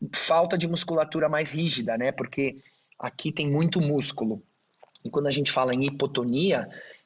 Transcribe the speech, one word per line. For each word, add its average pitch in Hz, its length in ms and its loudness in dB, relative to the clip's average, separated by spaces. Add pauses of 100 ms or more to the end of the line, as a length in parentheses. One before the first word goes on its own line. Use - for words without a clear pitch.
(140)
falta 170 420 2
de 170 120 0
musculatura 156 600 0
mais 151 240 0
rígida, 131 460 0
né? 127 140 0
Porque 135 460 -4 (400)
aqui - 340 -6
tem 147 180 -2
muito 170 300 2
músculo. 127 600 0 (640)
E 117 60 -8
quando 147 160 0
a 139 60 0
gente 143 180 0
fala 127 240 2
em 131 100 2
hipotonia, 139 840 0 (380)